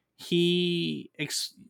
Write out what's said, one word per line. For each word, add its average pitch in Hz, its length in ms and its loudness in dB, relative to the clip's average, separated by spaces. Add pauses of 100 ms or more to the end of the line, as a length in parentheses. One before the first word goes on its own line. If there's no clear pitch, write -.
(160)
he 175 1040 0
ex-, - 340 -6 (180)